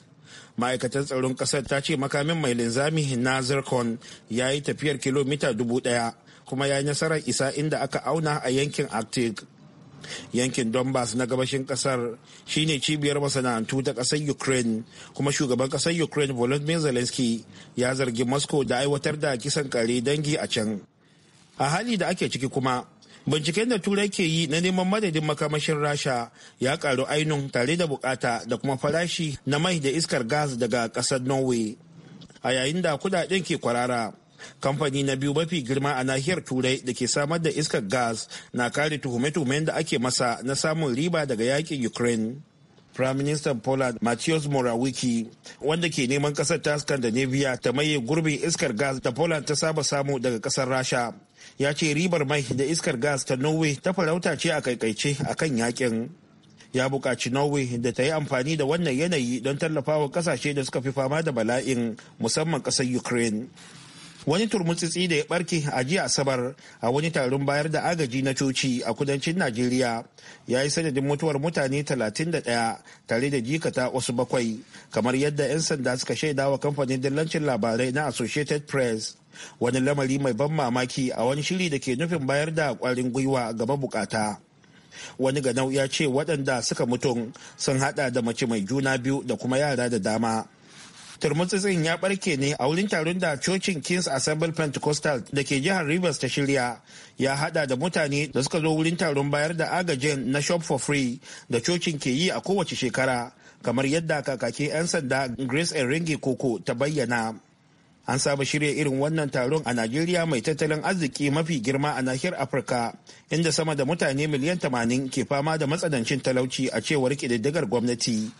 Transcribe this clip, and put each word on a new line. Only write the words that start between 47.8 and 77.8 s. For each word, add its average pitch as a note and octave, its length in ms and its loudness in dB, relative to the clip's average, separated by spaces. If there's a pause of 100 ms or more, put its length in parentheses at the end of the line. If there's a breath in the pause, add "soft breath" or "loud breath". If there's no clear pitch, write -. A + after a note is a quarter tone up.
gurbin D3+ 440 0
iskar E3 320 0
gas C3 240 0
da B2+ 120 -2
Poland D3+ 340 0
ta D3+ 100 0
saba D#3 280 0
samu C#3 360 0
daga A#2+ 200 0
kasar C3 280 -2
Rasha, B2+ 460 0 (440 loud breath)
ya C#3 160 2
ce D3 200 2
ribar E3 340 2
mai D3 140 2
da B2+ 240 0
iskar D#3 340 0
gas C#3 240 0
ta C3 120 0
Norway D3+ 400 2
ta F#3 180 -2
farauta E3+ 420 0
ce E3 160 0
a D3+ 100 0
kaikaice B2 580 0 (100)
a A2+ 60 -2
kan D#3 220 0
yakin. A#2 520 0 (640 loud breath)
Ya C3 160 2
buƙaci B2+ 420 -2
Norway C3+ 460 0
da A#2+ 140 0
ta B2+ 120 0
yi C#3+ 80 2
amfani D3 460 0
da C#3+ 80 2
wannan D3+ 320 0
yanayi C3+ 460 0
don C#3 140 -2
tallafawa D3+ 540 0
kasashe D#3 440 0
da C#3 80 0
suka - 180 -4
fi C3 100 -2
fama C#3 320 0
da D#3+ 80 -2
bala'in, A#2+ 640 0 (240 loud breath)
musamman D#3 420 0
kasar B2+ 240 0
Ukraine. A#2+ 640 0 (800 loud breath)
Wani G3 200 2
turmutsitsi E3+ 600 0
da E3 80 2
ya D3 140 2
barke E3 420 0
a B2+ 120 0
jiya D#3+ 200 0
Asabar C3 500 0 (280 loud breath)
a A#2 100 2
wani D3+ 180 2
taron C#3 380 0
bayar D3 240 2
da D3+ 160 0
agaji C#3 340 0
na C3+ 120 2
coci C3 520 0
a A#2 80 0
kudancin C#3 460 -2
Najeriya B2 640 2 (420 loud breath)
ya B2 160 2
yi C#3+ 80 0
sanadin C#3+ 380 0
mutuwar D3 320 0
mutane C#3+ 440 0
talatin C3 480 -2
da D3+ 100 0
ɗaya, A#2 360 0 (300 loud breath)
tare B2 220 2
da C#3+ 100 2
jikata B2+ 500 0
wasu B2+ 240 -2
bakwai, A#2+ 460 0 (320 loud breath)
kamar A#2+ 240 2
yadda C#3+ 320 2
'yan D3+ 140 0
sanda C3 360 0
suka B2+ 180 -2
shaida C#3 360 0
wa C3+ 80 2
kamfanin C#3 420 0
dillancin D3+ 460 0
labarai A#2 460 2